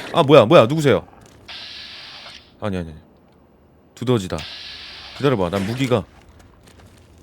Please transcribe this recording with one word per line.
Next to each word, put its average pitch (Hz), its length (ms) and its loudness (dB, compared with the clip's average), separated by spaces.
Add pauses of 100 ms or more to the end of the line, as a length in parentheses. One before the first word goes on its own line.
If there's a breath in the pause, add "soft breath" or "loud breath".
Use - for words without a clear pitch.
(120)
아, 170 100 2
뭐야, 131 220 8
뭐야, 123 220 6
누구세요? 143 400 0 (1500)
아니, 98 160 -6
아니, 82 140 -6
아니. 80 80 -18 (960)
두더지다. 101 420 -2 (800)
기다려봐, 120 320 0
난 95 180 -4
무기가 120 380 -2 (1200)